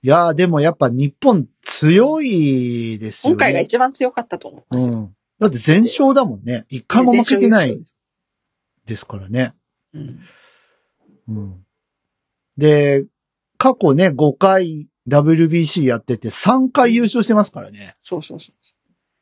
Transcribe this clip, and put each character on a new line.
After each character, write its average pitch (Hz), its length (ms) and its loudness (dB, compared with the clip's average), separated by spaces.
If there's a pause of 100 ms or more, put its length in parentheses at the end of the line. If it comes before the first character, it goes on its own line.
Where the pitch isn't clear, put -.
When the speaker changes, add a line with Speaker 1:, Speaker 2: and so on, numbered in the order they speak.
Speaker 1:
い 127 60 -2
や 165 240 4
ー、 151 40 -2
で 180 120 0
も 160 120 0
や 156 120 2
っ - 60 -10
ぱ 131 120 0
日 135 220 -2
本 202 360 0 (140)
強 233 600 2
い 127 800 -2
で 110 120 -10
す - 160 -8
よ - 40 2
ね。 - 40 2
Speaker 2:
今 208 40 -8
回 220 140 0
が - 60 -2
一 - 180 -4
番 254 160 -4
強 247 180 -4
か 247 100 -8
っ 240 60 -14
た 175 100 -10
と - 100 -18
思 - 120 -20
い - 100 -20
ま 127 100 -4
す 127 80 -2
よ。 120 60 -4
Speaker 1:
う - 40 -6
ん。 104 180 -12 (240)
だ 214 80 2
っ 170 40 2
て 127 60 -8
全 160 260 2
勝 269 300 0
だ 269 120 2
も 117 120 -8
ん 98 60 -18
ね。 117 260 -8
一 127 180 -14
回 240 160 2
も 240 100 2
負 233 120 2
け 269 120 0
て 233 120 2
な 202 160 4
い 127 40 -2
Speaker 2:
ね、 - 60 -6
全 - 0 -
勝 - 0 -
優 - 40 -16
勝 - 0 -
で - 60 -20
す。 - 120 -20 (880)
Speaker 1:
で 113 120 -10
す - 80 -18
か - 120 -14
ら 95 120 -16
ね。 123 240 -4 (400)
Speaker 2:
う 156 60 -16
ん。 151 200 -16 (1080)
Speaker 1:
う 110 60 -10
ん。 95 320 -14 (920)
で、 143 480 2 (520)
過 262 220 2
去 151 140 2
ね、 175 180 4
五 143 220 2
回 180 540 0 (200)
ダ 143 140 4
ブ 160 140 4
リ 160 80 2
ュ - 40 4
ー - 20 0
ビ 170 140 0
ー - 20 0
シ 156 160 -4
ー 135 60 2
や 120 100 0
っ 104 40 -8
て 120 160 -6
て、 117 120 -10
三 262 400 0
回 240 260 2
優 240 80 2
勝 226 200 0
し - 40 -2
て 233 60 2
ま 208 100 4
す - 80 -6
か 131 100 -16
ら 101 100 -18
ね。 101 320 -20
Speaker 2:
そ 175 140 -10
う 151 60 -12
そ - 120 -20
う 160 40 -18
そ - 120 -20 (720)